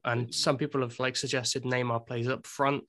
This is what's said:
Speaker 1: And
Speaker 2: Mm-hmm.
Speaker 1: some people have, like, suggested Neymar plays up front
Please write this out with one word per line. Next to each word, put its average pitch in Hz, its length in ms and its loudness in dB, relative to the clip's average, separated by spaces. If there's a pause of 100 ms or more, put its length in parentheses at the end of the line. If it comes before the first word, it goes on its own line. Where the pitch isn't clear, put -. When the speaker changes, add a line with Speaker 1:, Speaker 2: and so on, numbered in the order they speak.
Speaker 1:
And 120 220 2
Speaker 2:
Mm-hmm. - 60 -10
Speaker 1:
some 147 240 2
people 143 260 0
have, 120 180 -4
like, 127 160 0
suggested 131 480 0
Neymar 123 420 0
plays 120 220 -2
up 131 180 -4
front 139 420 2